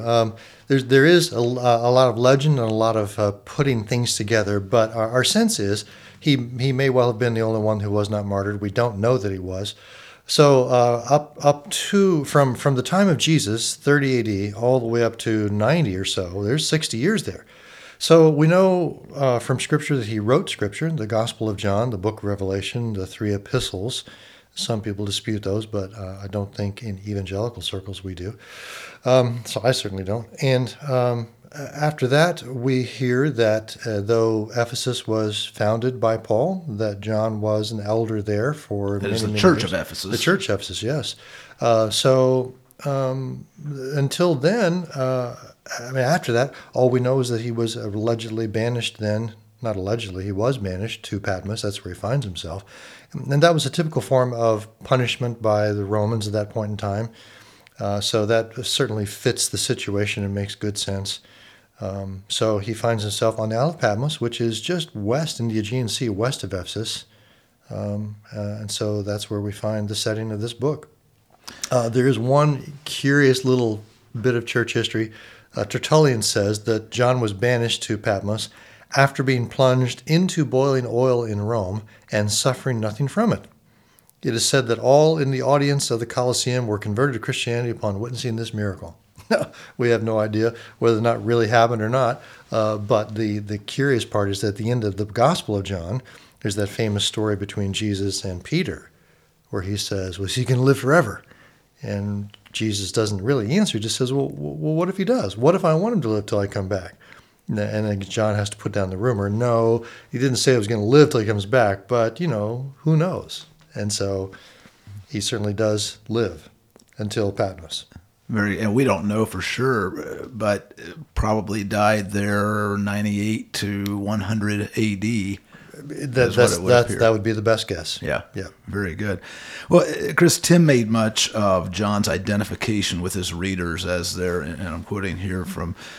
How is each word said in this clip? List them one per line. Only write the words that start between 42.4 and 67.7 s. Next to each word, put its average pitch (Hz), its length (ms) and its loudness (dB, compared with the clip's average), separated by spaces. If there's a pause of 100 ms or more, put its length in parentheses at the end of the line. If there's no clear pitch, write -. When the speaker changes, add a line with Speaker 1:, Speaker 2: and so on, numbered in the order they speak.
Speaker 1:
um, 131 640 -4 (160)
until 143 720 0
then, 180 480 2 (100)
uh, 127 440 -2 (420)
I 127 120 -12
mean, 131 120 0
after 135 300 2
that, 127 200 2 (200)
all 127 160 4
we 127 100 2
know 127 220 2
is 120 80 -2
that 117 100 -2
he 120 120 -6
was 117 260 -2
allegedly 110 720 -2
banished 113 500 -2
then, 107 380 -2 (260)
not 110 160 -4
allegedly, 95 480 -4
he 101 80 -4
was 117 240 0
banished 98 460 -6
to 104 180 -6
Patmos. 101 400 -4
That's 104 240 -6
where 90 80 -10
he - 60 -16
finds 120 260 -2
himself. 85 400 -10 (480)
And 143 300 0
that 170 100 8
was 156 120 0
a 135 40 -2
typical 156 320 -2
form 127 320 2
of 113 340 0 (160)
punishment 120 580 0
by 107 320 2
the 104 100 -2
Romans 104 440 0
at 104 60 -6
that 107 160 -2
point 107 220 -4
in 104 60 -6
time. 104 320 -4 (680)
Uh, 101 220 -2
so 107 260 0
that 113 400 0
certainly 110 400 -2
fits - 440 -2
the 104 80 -6
situation 104 640 -2
and 98 100 -4
makes 101 220 -4
good 104 220 -4
sense. 98 420 -6 (600)
Um, 98 480 -8
so 110 300 0
he 110 140 -4
finds 110 300 -2
himself 110 340 0
on 110 120 -2
the 110 80 -2
Isle 147 140 2
of 160 80 -10
Patmos, 120 420 0
which 117 180 -4
is 113 220 -2
just 170 340 -4
west 120 440 -2
in 117 100 -2
the 110 100 -2
Aegean 113 300 -2
Sea, 123 200 -4
west 113 340 -2
of 95 100 -8
Ephesus. 101 520 -8 (640)
Um, 104 460 -6 (180)